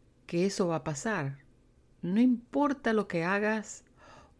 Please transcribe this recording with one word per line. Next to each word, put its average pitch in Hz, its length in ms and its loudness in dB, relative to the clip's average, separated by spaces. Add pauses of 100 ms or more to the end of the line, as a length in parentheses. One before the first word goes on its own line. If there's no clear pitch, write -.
(260)
que 175 200 2
eso 196 220 0
va 165 80 0
a 143 80 -6
pasar. 151 540 -4 (640)
No 185 180 2
importa 254 720 2
lo 208 160 0
que 165 160 -2
hagas, 208 580 -2 (560)